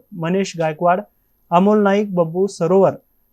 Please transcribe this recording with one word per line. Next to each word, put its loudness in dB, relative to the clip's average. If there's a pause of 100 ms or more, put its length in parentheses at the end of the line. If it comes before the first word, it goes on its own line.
(120)
मनेश -4
गायकवाड, 0 (500)
अमोल 2
नाईक, 0
बब्बू -2
सरोवर, 2 (400)